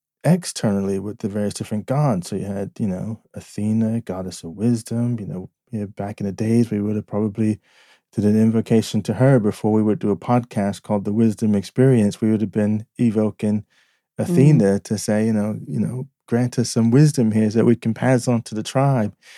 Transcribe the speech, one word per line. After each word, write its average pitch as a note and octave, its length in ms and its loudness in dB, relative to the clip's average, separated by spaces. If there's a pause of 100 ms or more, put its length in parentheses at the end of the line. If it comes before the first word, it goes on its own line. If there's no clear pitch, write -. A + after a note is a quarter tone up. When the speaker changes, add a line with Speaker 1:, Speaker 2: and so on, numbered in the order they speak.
(240)
Speaker 1:
externally G2+ 720 0
with G2+ 220 -8
the A2 100 -6
various G#2 240 -4
different G#2 320 -8
gods. C3 440 -2
So G#2+ 60 -6
you G2 100 -6
had, G2 340 -6
you A2+ 80 -2
know, F#2+ 340 -6 (140)
Athena, A2 680 -2
goddess F#2 420 -10
of E2 80 -14
wisdom. A#2 680 -2
You G2 80 -10
know, F#2 220 -10 (220)
you A2 100 -6
know, G2+ 60 -6
back G2+ 320 -10
in G2+ 60 -6
the G2 60 -4
days, A2+ 400 0
we G#2 100 -2
would G#2+ 140 -2
have G#2 100 -6
probably G#2+ 540 -2 (520)
did G#2 140 -2
an G#2+ 160 4
invocation A2 600 2
to G#2+ 100 -4
her B2+ 260 4
before G#2 320 0
we G#2+ 120 2
would G#2+ 160 0
do G#2+ 100 -2
a G2+ 60 2
podcast G#2 680 -2
called G#2 240 -4
The G#2 80 -2
Wisdom A2 400 2
Experience. G#2+ 680 2
We A2 100 2
would G#2+ 100 0
have G#2 100 -4
been G#2+ 360 -2 (100)
evoking G#2+ 680 0 (520)
Athena D3 460 4
Speaker 2:
Mm. G2 200 2
Speaker 1:
to G#2+ 140 -4
say, G#2+ 280 -2
you A2+ 80 0
know, G#2+ 340 -2
you C#3 120 -4
know, B2+ 280 -4 (180)
"Grant A#2+ 320 -2
us A#2+ 140 -2
some A#2 180 2
wisdom C3+ 420 4
here G#2+ 200 2
so A2+ 80 2
that A2+ 60 4
we A#2 100 6
can A2+ 180 -2
pass B2 340 0
on A#2 160 0
to - 120 -12
the G#2+ 80 -6
tribe." C3 500 0 (240)